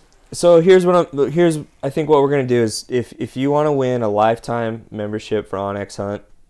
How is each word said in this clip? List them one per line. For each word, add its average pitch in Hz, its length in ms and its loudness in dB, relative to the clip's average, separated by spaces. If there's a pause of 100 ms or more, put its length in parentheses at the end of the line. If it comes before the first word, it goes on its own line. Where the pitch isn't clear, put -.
(320)
so 175 300 4
here's 185 240 6
what 175 280 2
I'm, 139 180 0
here's, 165 260 2 (260)
I 139 80 -4
think 156 180 -4
what 151 120 4
we're 139 100 2
gonna 143 140 0
do 123 160 2
is 110 280 -4
if, 123 300 -4
if 117 180 -10
you 135 140 -2
wanna 151 220 0
win 127 300 -2
a 107 60 -2
lifetime 113 840 -2
membership 107 580 -6
for 95 80 -6
onX 101 400 -6
Hunt, 101 260 -8 (260)